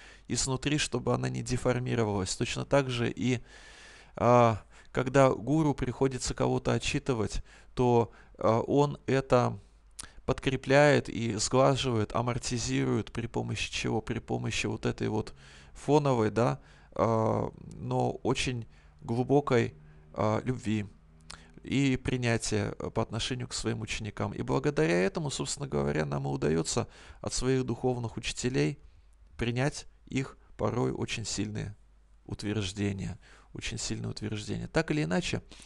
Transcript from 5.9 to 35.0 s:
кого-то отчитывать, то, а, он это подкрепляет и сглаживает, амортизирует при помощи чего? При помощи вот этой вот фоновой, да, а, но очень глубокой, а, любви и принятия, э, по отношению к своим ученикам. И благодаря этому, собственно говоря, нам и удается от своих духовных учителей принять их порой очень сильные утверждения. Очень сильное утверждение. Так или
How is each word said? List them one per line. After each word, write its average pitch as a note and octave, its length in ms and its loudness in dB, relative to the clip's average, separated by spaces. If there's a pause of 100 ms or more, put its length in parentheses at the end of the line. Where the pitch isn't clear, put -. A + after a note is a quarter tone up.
кого-то B2+ 400 0
отчитывать, A#2 720 -2 (320)
то, A#2+ 360 4 (280)
а, A2+ 220 4
он C#3+ 440 2
это B2 540 2 (640)
подкрепляет C3 840 4
и A#2 260 -2
сглаживает, B2+ 800 2
амортизирует B2 960 0
при A#2 160 -4
помощи A#2 440 -4
чего? A#2 300 -2
При A2+ 180 -6
помощи A#2+ 460 -4
вот A2+ 220 -4
этой A#2 220 -2
вот A2 260 -4 (380)
фоновой, C3+ 580 2
да, B2 280 0 (340)
а, A2 580 2 (240)
но B2 360 -2 (120)
очень B2 420 -2 (360)
глубокой, B2 720 2 (380)
а, G#2+ 300 0
любви G#2+ 440 -2 (760)
и C3 340 2
принятия, A2+ 840 0
э, - 100 -6
по A2+ 120 -2
отношению A#2+ 460 -4
к - 60 -12
своим A2+ 280 -4
ученикам. G#2+ 500 -6
И - 100 -6
благодаря C#3+ 640 2
этому, F#3 260 -2
собственно C#3 380 -6
говоря, D3 380 -2
нам C#3+ 200 -4
и - 40 -4
удается A2 580 -2 (340)
от - 120 -8
своих C3 320 2
духовных A#2+ 520 -4
учителей C#3 640 -2 (580)
принять A#2+ 480 -2 (220)
их C3 300 -4 (200)
порой A#2 340 0
очень A2+ 340 -6
сильные G#2 500 -6 (500)
утверждения. G2+ 920 -4 (340)
Очень - 240 -8
сильное A2 340 -6
утверждение. G#2+ 560 -6
Так D#3+ 240 0
или D3+ 120 0